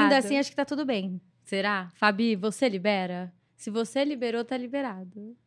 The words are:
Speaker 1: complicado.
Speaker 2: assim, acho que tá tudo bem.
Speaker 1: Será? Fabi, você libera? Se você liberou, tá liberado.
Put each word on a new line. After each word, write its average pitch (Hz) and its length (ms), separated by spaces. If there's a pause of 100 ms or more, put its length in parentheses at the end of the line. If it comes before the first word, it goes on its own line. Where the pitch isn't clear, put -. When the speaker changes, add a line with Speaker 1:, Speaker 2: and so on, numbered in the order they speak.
Speaker 1:
complicado. 269 200
Speaker 2:
assim, 277 140
acho 277 100
que - 60
tá 285 100
tudo 294 180
bem. 190 380 (220)
Speaker 1:
Será? 196 500
Fabi, 214 420
você 208 320
libera? 185 640 (240)
Se - 140
você 226 340
liberou, 240 400
tá 254 140
liberado. 233 880